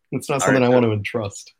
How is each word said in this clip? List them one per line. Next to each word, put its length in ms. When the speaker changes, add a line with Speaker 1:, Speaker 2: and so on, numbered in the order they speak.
Speaker 1:
It's 140
not 80
Speaker 2:
All 60
Speaker 1:
something 200
Speaker 2:
right, 60
Speaker 1:
I 40
Speaker 2:
so 20
Speaker 1:
want 120
to 60
entrust. 680